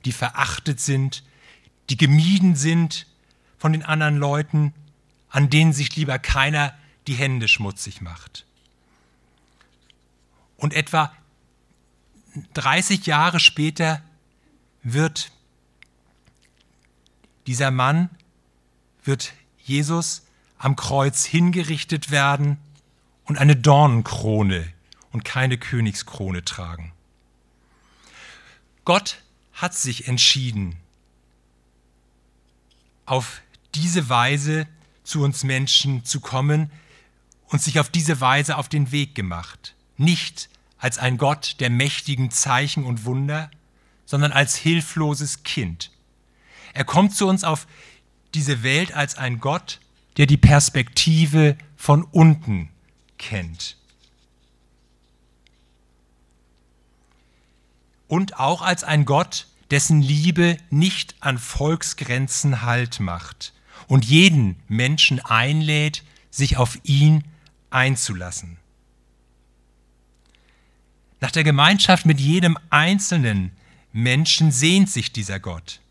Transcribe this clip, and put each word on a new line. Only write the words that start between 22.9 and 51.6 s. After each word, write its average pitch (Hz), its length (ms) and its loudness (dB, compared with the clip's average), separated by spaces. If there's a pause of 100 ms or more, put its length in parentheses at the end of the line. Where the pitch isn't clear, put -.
und - 140 -6
eine 143 160 8
Dornenkrone 110 1160 2 (400)
und 113 140 -10
keine 127 320 -2
Königskrone 101 880 -6
tragen. 85 460 -12 (1900)
Gott 196 380 -2 (300)
hat - 200 -6
sich 123 340 -8
entschieden, 117 680 -2 (2250)
auf 127 360 -6 (320)
diese 165 360 -2
Weise 143 580 0 (360)
zu 147 200 -4
uns 139 200 -2
Menschen 131 640 -2
zu - 140 -6
kommen 147 520 -2 (760)
und - 140 -2
sich 151 180 0
auf - 100 0
diese 156 320 -2
Weise 143 360 0
auf 147 120 -8
den 143 220 -2
Weg 143 240 -4
gemacht. 85 580 -10 (240)
Nicht - 520 -2 (280)
als 127 200 -4
ein 127 200 -2
Gott 147 420 -2
der 123 100 -2
mächtigen 131 600 0
Zeichen 139 540 -2
und 117 200 -6
Wunder, 143 460 -4 (540)
sondern 143 260 0
als 143 240 2
hilfloses 156 880 -2
Kind. - 480 -8 (840)
Er 139 120 -2
kommt 196 300 2
zu 196 120 0
uns 190 160 0
auf 156 240 -4 (680)
diese 139 300 -2
Welt 147 300 0
als 143 220 -4
ein 123 240 -6
Gott, 143 400 -6 (380)
der 147 80 6
die 143 120 4
Perspektive 147 1200 4 (200)